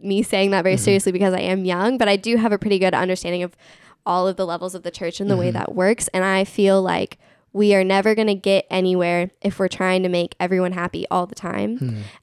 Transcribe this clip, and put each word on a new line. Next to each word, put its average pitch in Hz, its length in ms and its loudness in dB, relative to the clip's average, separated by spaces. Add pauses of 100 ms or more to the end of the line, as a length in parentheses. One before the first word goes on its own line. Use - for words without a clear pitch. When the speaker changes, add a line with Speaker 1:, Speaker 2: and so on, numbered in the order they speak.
Speaker 1:
me 196 240 -2
saying 196 260 2
that 185 140 2
very 185 100 2
Speaker 2:
Mm-hmm. - 100 0
Speaker 1:
seriously 196 280 2
because 185 200 2
I 185 80 -2
am 185 240 -2
young, 190 340 0
but 220 100 2
I 202 80 4
do 226 220 0
have 220 120 2
a 202 80 0
pretty 202 220 0
good 185 140 2
understanding 180 500 -2
of 175 120 -10 (480)
all 180 220 0
of 190 80 0
the 190 120 -4
levels 180 280 -8
of 175 80 -14
the 175 80 -10
church 170 300 -8
and 202 100 -2
the 190 60 2
way 180 140 0
Speaker 2:
Mm-hmm. - 80 -4
Speaker 1:
that - 180 -6
works. 190 360 0
And 185 120 0
I 190 180 2
feel 196 400 2
like - 360 -4 (360)
we 208 200 4
are 190 100 4
never 196 300 2
gonna 214 200 2
get 196 360 0
anywhere 180 600 0 (120)
if 202 160 -4
we're 190 100 0
trying 185 340 0
to 185 60 0
make 175 320 -2
everyone 180 320 0
happy 175 380 -6
all 180 160 -2
the - 80 -14
time. 208 440 -6
Speaker 2:
Mm-hmm. 120 220 -6 (220)